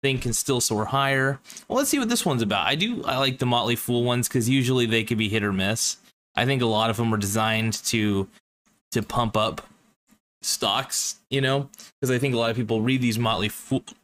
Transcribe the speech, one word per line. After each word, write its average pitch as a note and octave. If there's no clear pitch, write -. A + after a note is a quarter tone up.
think C3+
can A#2+
still B2
soar G#2+
higher. C3+
Well, A#3
let's C#4
see D4
what B3
this A#3
one's C3
about. G2
I C#3
do, G#3+
I -
like C3
the C3
Motley A#2+
Fool A#2+
ones B2
'cause A#2
usually B2+
they A2+
could A2+
be G#2+
hit G#2+
or G#2
miss. F#2+
I -
think C3
a A#2+
lot A2+
of G#2+
them A2+
are G#2+
designed A2
to, G#2
to A#2
pump A#2
up G#2+
stocks, -
you C3+
know, C3+
'cause B2+
I B2+
think C3
a A#2
lot A#2
of A2+
people A2+
read B2+
these A#2
Motley A2
Fool -